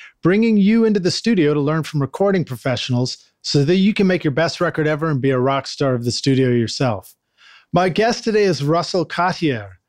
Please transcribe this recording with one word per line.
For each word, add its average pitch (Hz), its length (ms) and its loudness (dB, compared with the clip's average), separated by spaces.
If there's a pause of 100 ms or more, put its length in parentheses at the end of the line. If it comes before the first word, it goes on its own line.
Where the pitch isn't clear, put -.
(220)
bringing 214 360 4
you 220 260 4
into 208 160 2
the 175 100 0
studio 165 440 2
to 147 60 0
learn 151 240 0
from 143 180 -4
recording 190 420 0
professionals 127 720 -4 (240)
so 143 240 0
that 175 120 2
you 196 180 2
can 202 120 2
make 185 160 0
your 147 100 0
best 160 280 -2
record 160 260 -2
ever 156 220 -2
and 135 140 -2
be 135 80 0
a 131 80 0
rock 135 280 0
star 131 280 -2
of 120 100 -4
the 120 80 -2
studio 131 380 0
yourself. 120 640 -2 (580)
My 180 160 2
guest 220 360 0
today 214 200 2
is 151 180 0
Russell 165 440 -2
Cottier, 143 640 -4 (180)